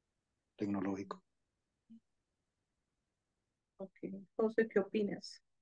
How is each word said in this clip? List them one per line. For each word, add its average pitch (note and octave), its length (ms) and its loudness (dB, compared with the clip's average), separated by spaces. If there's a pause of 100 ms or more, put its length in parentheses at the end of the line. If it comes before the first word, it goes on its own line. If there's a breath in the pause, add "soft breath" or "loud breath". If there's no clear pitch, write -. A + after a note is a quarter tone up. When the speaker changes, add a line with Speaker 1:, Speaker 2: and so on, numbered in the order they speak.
(560)
Speaker 1:
tecnológico? G2 680 -2 (2500)
Speaker 2:
Ok. - 220 -12 (360)
José, A3 340 4
¿qué G#3 120 4
opinas? - 600 -2 (220)